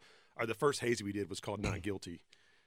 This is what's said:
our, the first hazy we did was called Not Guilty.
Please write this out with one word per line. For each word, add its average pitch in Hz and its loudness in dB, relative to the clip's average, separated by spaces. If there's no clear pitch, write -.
our, 117 0
the 113 0
first 143 4
hazy 120 2
we 101 0
did 98 0
was 95 -6
called 101 -4
Not 90 0
Guilty. 95 -4